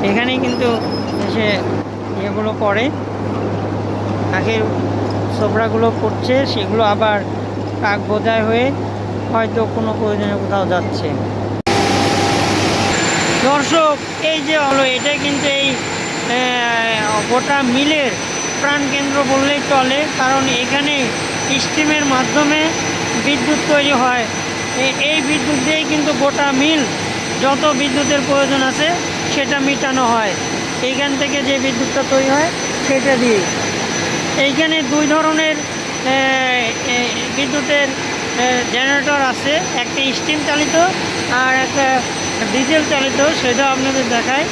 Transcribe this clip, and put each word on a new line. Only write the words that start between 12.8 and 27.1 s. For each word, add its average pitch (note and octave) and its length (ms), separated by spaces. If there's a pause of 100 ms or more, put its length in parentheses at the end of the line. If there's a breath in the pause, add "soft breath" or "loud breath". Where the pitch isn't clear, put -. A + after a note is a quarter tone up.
দর্শক, D4 840
এই D#4 160
যে D4+ 160
হলো, C4+ 260
এটা C4 300 (100)
কিন্তু C#4+ 240
এই, C#4 220
আহ, A#3 1600
গোটা B3+ 320
মিলের C4+ 500 (500)
প্রাণকেন্দ্র C#4 680
বললেই C#4 300 (100)
চলে, C4+ 360 (120)
কারণ C4+ 300
এখানে C4+ 580 (540)
স্টিমের D4+ 460
মাধ্যমে C#4+ 580 (640)
বিদ্যুৎ C#4+ 320 (140)
তৈরি C#4+ 200
হয়। B3 340 (520)
এ-, C4 260
এই D4+ 180
বিদ্যুৎ C#4 440
দিয়েই D#4 240
কিন্তু D4+ 300
গোটা C#4 320
মিল D4 280 (640)